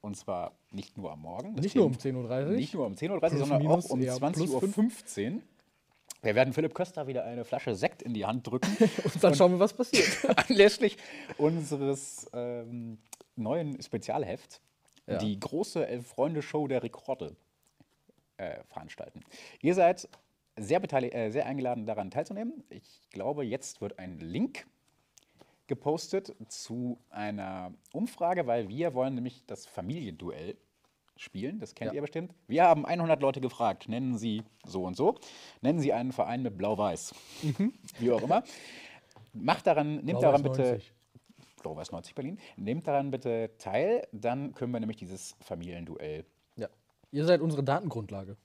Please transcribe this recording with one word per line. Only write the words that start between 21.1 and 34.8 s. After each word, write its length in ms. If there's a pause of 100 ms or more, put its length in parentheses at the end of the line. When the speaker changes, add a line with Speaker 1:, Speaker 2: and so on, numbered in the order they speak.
Speaker 1:
äh, 160
sehr 160
eingeladen, 400
daran 240
teilzunehmen. 600
Ich 320 (100)
glaube, 320
jetzt 380
wird 180
ein 200
Link 460 (1000)
gepostet 680 (120)
zu 500 (140)
einer 600 (220)
Umfrage, 540
weil 220
wir 260
wollen 200
nämlich 300
das 220
Familienduell 920 (580)
spielen. 440
Das 160
kennt 160
Speaker 2:
Ja. 40
Speaker 1:
ihr 60
bestimmt. 320 (140)
Wir 160
haben 220
einhundert 360
Leute 180
gefragt, 480
nennen 300
Sie 240 (240)
so 200